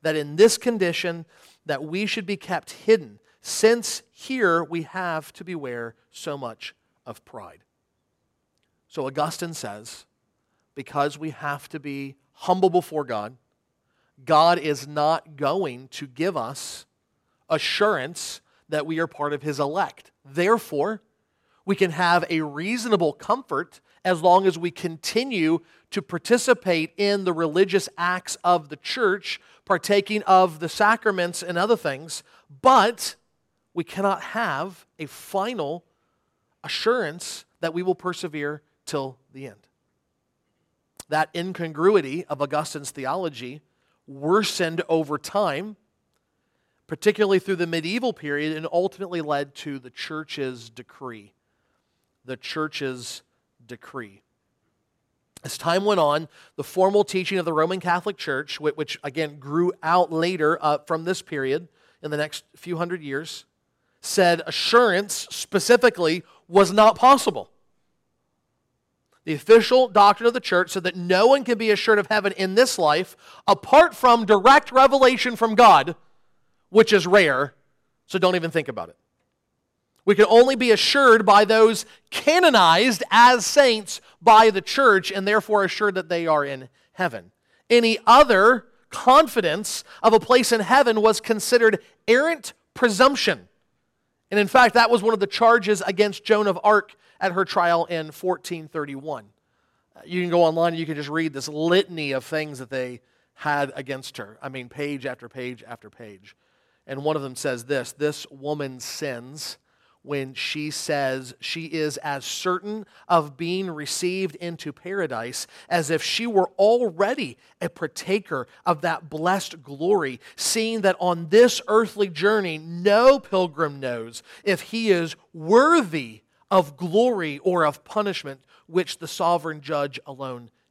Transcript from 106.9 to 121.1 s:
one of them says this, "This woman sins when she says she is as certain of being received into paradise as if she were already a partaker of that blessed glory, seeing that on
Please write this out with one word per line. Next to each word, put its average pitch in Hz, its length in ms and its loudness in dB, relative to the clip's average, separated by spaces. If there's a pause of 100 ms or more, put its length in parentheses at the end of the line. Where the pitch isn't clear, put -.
one 156 100 0
of 147 60 -6
them 131 160 -12
says 127 260 -6
this, 127 300 -6
"This 147 360 -6
woman 139 520 -10
sins 135 760 -12 (440)
when 135 320 -8
she 151 360 -8
says 131 720 -6
she - 240 -10
is 156 340 -6
as 143 280 -8
certain 202 600 -6 (220)
of 147 300 0
being 180 320 -6
received 175 680 -6
into 165 380 -12
paradise 131 720 -8 (220)
as 165 200 -2
if 160 140 -2
she - 240 -4
were 196 220 0 (100)
already 202 800 0 (240)
a 170 80 -6
partaker 165 760 -6 (200)
of 165 160 -2
that 160 280 -6
blessed 165 540 -4
glory, 139 560 -2 (160)
seeing 226 460 -4
that 185 180 2
on 170 300 -2